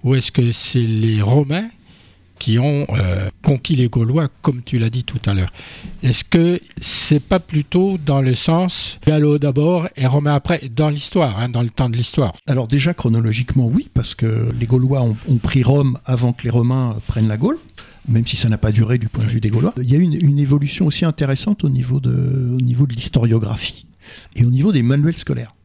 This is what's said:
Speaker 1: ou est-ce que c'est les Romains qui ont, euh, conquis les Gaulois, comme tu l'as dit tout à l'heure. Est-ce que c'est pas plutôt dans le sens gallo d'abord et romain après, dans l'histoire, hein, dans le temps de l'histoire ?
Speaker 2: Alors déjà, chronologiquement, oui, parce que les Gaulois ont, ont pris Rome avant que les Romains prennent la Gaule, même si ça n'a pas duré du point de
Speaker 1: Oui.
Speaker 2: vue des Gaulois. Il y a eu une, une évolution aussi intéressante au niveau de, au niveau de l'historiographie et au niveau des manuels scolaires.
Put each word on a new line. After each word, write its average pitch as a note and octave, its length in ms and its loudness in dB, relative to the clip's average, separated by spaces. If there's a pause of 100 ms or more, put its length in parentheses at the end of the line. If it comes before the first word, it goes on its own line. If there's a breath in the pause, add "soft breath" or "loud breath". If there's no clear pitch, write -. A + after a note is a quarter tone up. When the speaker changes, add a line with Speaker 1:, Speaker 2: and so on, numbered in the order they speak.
Speaker 1:
ou C3 120 2
est-ce - 160 -2
que A#2+ 200 2
c'est - 280 -4
les A2 420 2
Romains C#3+ 460 2 (720 soft breath)
qui A2 200 0
ont, C#3+ 300 0
euh, F#2+ 400 0 (120)
conquis C#3+ 340 2
les B2+ 120 2
Gaulois, B2 400 0 (140)
comme B2 220 -2
tu - 140 -4
l'as A2+ 120 0
dit B2 140 -4
tout - 220 -8
à G2+ 80 0
l'heure. F#2 200 -2 (480 loud breath)
Est-ce B2 220 0
que F3 360 2 (220)
c'est - 400 0
pas F#3+ 180 0
plutôt F3+ 580 -2
dans C#3 240 0
le B2+ 140 2
sens - 680 -2
gallo D3+ 320 4
d'abord D3 580 0
et C3 100 -2
romain D3 300 2
après, C#3 340 -2
dans D3+ 200 0
l'histoire, C#3+ 500 -2
hein, A#2+ 80 -2
dans A#2+ 140 -2
le A#2+ 80 0
temps B2 200 -2
de A2+ 60 -2
l'histoire ? A#2+ 400 -2 (120)
Speaker 2:
Alors B2+ 200 0
déjà, C#3+ 260 0
chronologiquement, A#2 760 0
oui, E3+ 260 0
parce - 220 -2
que A2+ 340 -2 (100)
les A#2 60 -2
Gaulois B2+ 380 2
ont, A2 120 0 (120)
ont B2+ 100 2
pris B2+ 260 0
Rome C3+ 420 2
avant A#2+ 280 0
que - 100 -10
les A#2+ 60 -2
Romains A#2+ 480 0 (100)
prennent A2 200 0
la G#2+ 100 -2
Gaule, A#3 200 0 (520 loud breath)
même A#2 180 2
si - 80 -4
ça A#2+ 140 0
n'a G#2+ 80 2
pas G#2+ 160 0
duré A2+ 240 2
du A2 100 -2
point - 160 -4
de G#2+ 60 0
Speaker 1:
Oui. A#2 60 -2
Speaker 2:
vue A2+ 60 0
des G#2+ 80 0
Gaulois. B2 280 0
Il B2 120 -4
y C#3 60 4
a - 20 4
eu E3 40 4
une, E3 200 2
une C#3+ 180 4
évolution C#3+ 460 0
aussi D#3+ 200 0
intéressante D3+ 580 -2
au D3+ 60 0
niveau B2+ 320 0
de, B2+ 520 -2
au B2+ 80 0
niveau B2 260 2
de A#2+ 60 -4
l'historiographie A2+ 920 -2 (500 loud breath)
et A#2+ 80 2
au A#2+ 80 4
niveau D3 220 2
des C3 100 2
manuels C#3+ 340 2
scolaires. B2 480 -6